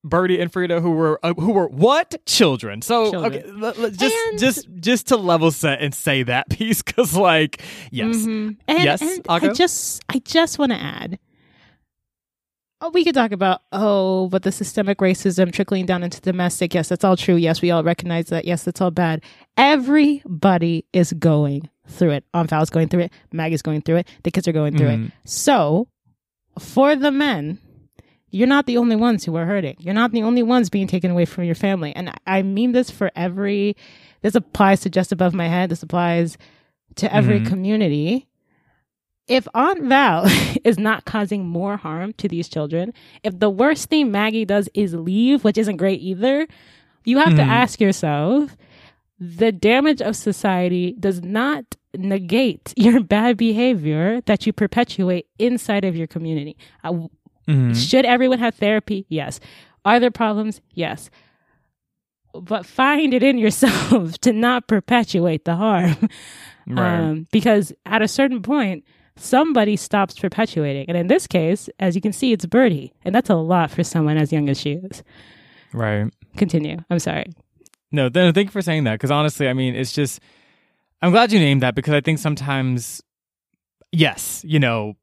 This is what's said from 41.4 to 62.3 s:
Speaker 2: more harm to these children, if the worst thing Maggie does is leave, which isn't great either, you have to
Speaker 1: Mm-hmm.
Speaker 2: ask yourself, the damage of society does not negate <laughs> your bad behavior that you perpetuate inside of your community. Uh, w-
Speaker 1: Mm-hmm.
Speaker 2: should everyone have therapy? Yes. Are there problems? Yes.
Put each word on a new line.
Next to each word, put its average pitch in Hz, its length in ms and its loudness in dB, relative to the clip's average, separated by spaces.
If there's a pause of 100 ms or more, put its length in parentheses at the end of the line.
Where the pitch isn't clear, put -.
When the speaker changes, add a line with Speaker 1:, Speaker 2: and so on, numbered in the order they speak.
Speaker 2:
more 185 300 -4
harm 175 380 -8
to - 140 -6
these 170 200 -4
children, 160 460 -4 (280)
if 185 160 -6
the 208 120 2
worst 269 400 0
thing 294 200 2
Maggie 220 360 0
does 202 260 0
is 190 220 -2
leave, 214 500 2
which 214 140 2
isn't 208 180 0
great 185 240 0
either, 233 460 0 (580)
you 247 140 2
have 302 180 6
to 151 60 6
Speaker 1:
Mm-hmm. 135 80 4
Speaker 2:
ask 240 300 2
yourself, 190 760 0 (640)
the 180 320 0
damage 254 500 2
of 214 140 -4
society 180 840 -2
does 180 240 -2
not 240 540 -4 (200)
negate 196 800 -2
<laughs> - 20 -4
your 240 240 6
bad 214 360 2
behavior 214 840 0
that 208 240 0
you 214 60 0
perpetuate 190 760 -2 (120)
inside 220 460 0
of 180 100 -2
your 165 120 -4
community. 160 500 -6 (260)
Uh, 160 60 -8
w- 165 200 -6 (400)
Speaker 1:
Mm-hmm. 127 240 2
Speaker 2:
should 151 340 2
everyone 247 320 2
have 233 160 -2
therapy? 208 540 -2
Yes. 147 320 -8 (440)
Are 226 140 4
there 240 140 2
problems? 214 480 -4 (140)
Yes. - 360 -8 (1200)